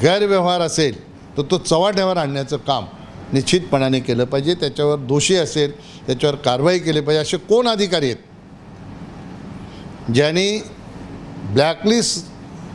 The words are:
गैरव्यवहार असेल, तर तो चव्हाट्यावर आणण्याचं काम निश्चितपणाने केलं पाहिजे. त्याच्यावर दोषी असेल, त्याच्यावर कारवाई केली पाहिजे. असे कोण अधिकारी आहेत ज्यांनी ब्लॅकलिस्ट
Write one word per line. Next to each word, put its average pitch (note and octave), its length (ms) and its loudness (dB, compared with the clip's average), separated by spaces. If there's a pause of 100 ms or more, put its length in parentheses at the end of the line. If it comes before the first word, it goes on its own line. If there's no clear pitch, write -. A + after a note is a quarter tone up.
गैरव्यवहार F3+ 580 4
असेल, D3+ 380 0 (380)
तर C#3+ 60 -2
तो E3 160 0
चव्हाट्यावर F#3 580 2
आणण्याचं C#3 420 -2
काम A#2 280 -2 (460)
निश्चितपणाने C3+ 680 2
केलं B2 240 0
पाहिजे. C#3 300 0
त्याच्यावर D3 440 0
दोषी C#3+ 380 2
असेल, D3 360 0 (340)
त्याच्यावर C#3 320 0
कारवाई C#3 400 2
केली D#3 220 0
पाहिजे. D3+ 220 2
असे D3 160 -2
कोण A#3+ 300 4
अधिकारी F#3+ 380 2
आहेत A#2+ 100 0 (2000)
ज्यांनी E3+ 480 2 (920)
ब्लॅकलिस्ट E3+ 760 2 (480)